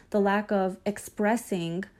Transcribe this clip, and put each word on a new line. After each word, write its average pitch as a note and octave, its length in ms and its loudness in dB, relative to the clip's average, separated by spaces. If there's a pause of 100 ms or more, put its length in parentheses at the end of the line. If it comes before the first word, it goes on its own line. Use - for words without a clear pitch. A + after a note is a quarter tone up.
(100)
the G#3 100 2
lack G3+ 300 2
of F#3+ 360 0
expressing G3+ 1000 -2 (160)